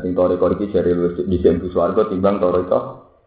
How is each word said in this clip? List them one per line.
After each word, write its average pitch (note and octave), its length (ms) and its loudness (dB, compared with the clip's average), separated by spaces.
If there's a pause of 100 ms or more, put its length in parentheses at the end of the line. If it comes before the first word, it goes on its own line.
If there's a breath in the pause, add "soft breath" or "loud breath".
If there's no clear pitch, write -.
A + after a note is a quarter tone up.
Sing F2+ 100 -4
toreko F2+ 400 2
iki G2 160 -4
jare F2 240 2
luwih F2 320 -2
dhisik F2 320 2
mlebu F2+ 160 -6
swarga F#2 320 2
timbang G2 320 0
toreko. F2+ 720 -2 (180)